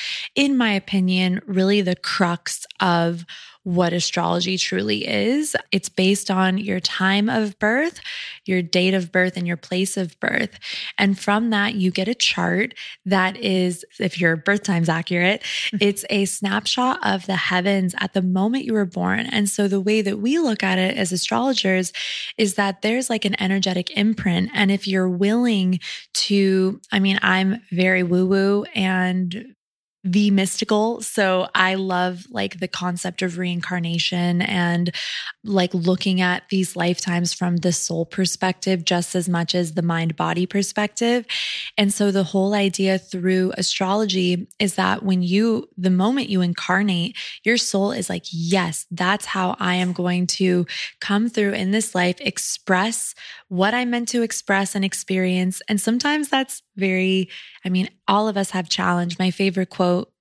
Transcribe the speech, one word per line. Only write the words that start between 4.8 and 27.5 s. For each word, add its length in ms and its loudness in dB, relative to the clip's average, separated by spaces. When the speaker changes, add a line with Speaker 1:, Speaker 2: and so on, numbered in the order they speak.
Speaker 1:
is. 480 0
It's 180 -2
based 440 2
on 260 2
your 220 -4
time 480 0
of 320 0
birth, 400 0
your 160 0
date 320 2
of 200 -2
birth, 240 2
and 100 -4
your 100 -2
place 400 -4
of 220 -4
birth. 400 -2
And 180 4
from 340 0
that, 260 0
you 160 2
get 160 -2
a 60 -2
chart 600 0
that 300 2
is, 480 0
if 200 -2
your 140 4
birth 300 0
time's 240 2
accurate, 540 0
Speaker 2:
Mm-hmm. 380 -6
Speaker 1:
it's 300 0
a 140 2
snapshot 840 -2
of 200 -2
the 100 -2
heavens 640 0
at 140 -4
the 80 2
moment 420 0
you 80 -2
were 120 2
born. 420 -2
And 220 0
so 200 0
the 120 2
way 220 2
that 160 -2
we 220 2
look 240 0
at 160 2
it 160 0
as 160 -2
astrologers 800 0
is 180 2
that 280 -2
there's, 260 0
like, 160 -2
an 160 0
energetic 520 0
imprint. 600 2
And 180 2
if 160 -2
you're 200 2
willing 680 2
to, 680 2
I 80 0
mean, 240 2
I'm 380 2